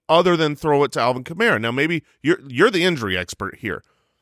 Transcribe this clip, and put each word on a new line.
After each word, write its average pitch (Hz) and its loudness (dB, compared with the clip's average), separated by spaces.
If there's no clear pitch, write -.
other 175 4
than 151 0
throw 143 2
it 139 0
to 143 -4
Alvin 123 -2
Kamara. 165 0
Now, 113 -2
maybe 147 -2
you're, 156 0
you're 143 4
the 180 -2
injury 123 -2
expert 90 -8
here. - -8